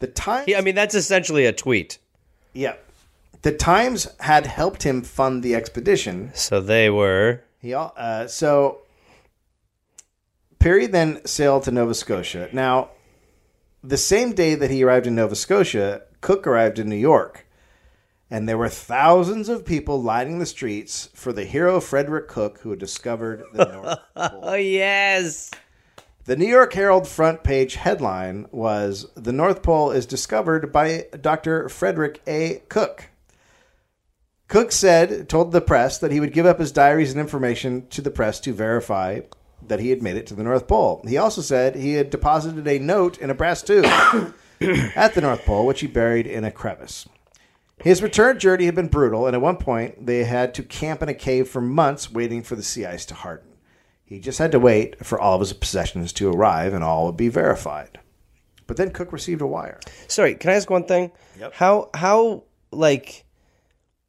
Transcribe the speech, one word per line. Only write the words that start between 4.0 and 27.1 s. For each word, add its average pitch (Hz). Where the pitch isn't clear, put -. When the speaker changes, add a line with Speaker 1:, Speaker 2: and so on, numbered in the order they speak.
Speaker 1:
had 151
helped 151
him 131
fund 131
the 120
expedition. 113
Speaker 2:
So -
they 107
were 104
Speaker 1:
He 123
al-, 147
uh, 117
so 143
Peary 196
then 170
sailed 139
to 139
Nova 117
Scotia. 90
Now, 131
the 135
same 220
day 165
that 143
he 131
arrived 127
in 120
Nova 107
Scotia, 104
Cook 196
arrived 113
in 107
New 107
York, 120
and 107
there 113
were 117
thousands 175
of 226
people 147
lining 123
the 170
streets -
for -
the 104
hero 175
Frederick 151
Cook, 104
who 113
had 98
discovered 113
the 110
North 98
Speaker 2:
<laughs> -
Speaker 1:
Pole. 196
Speaker 2:
Oh, 175
yes. 190
Speaker 1:
The 127
New 170
York 247
Herald 190
front 160